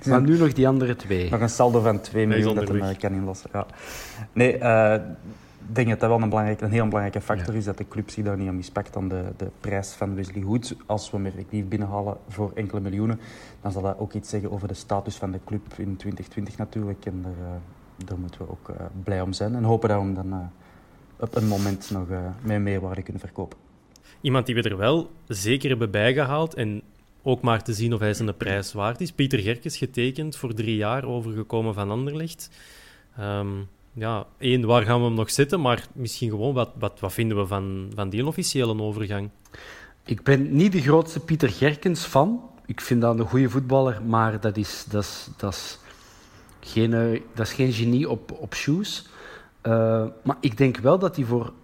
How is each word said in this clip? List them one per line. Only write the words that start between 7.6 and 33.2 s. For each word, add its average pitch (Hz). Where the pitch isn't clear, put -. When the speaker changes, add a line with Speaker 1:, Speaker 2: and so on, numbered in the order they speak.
Speaker 2:
dat 101
de 104
club 104
zich 110
daar 101
niet 95
aan 92
mispakt 92
aan 95
de, 92
de 95
prijs 98
van 98
Wesley 95
Hoed. 117
Als 107
we 107
hem 98
effectief 95
binnenhalen 101
voor 104
enkele 104
miljoenen, 104
dan 101
zal 95
dat 95
ook 107
iets 104
zeggen 101
over 98
de 92
status 101
van 95
de 92
club -
in 98
twintig -
twintig 101
natuurlijk. 104
En 92
daar, 90
eh, 90
daar 90
moeten 90
we 85
ook, -
eh, -
blij 92
om 92
zijn 107
en 120
hopen 113
dat 104
we 98
hem 98
dan, 95
eh, 95
op 117
een 110
moment 98
nog, 92
eh, 92
met 110
meerwaarde 95
kunnen -
verkopen. -
Speaker 3:
Iemand 127
die 120
we 117
er 104
wel 131
zeker 117
hebben 113
bijgehaald 135
en 107
ook 127
maar 113
te 117
zien 117
of 110
hij 104
zijn 107
prijs 98
waard 110
is. 165
Pieter 135
Gerkes, 120
getekend 135
voor 117
drie 110
jaar, 110
overgekomen 113
van 101
Anderlecht. 147
Ehm, 101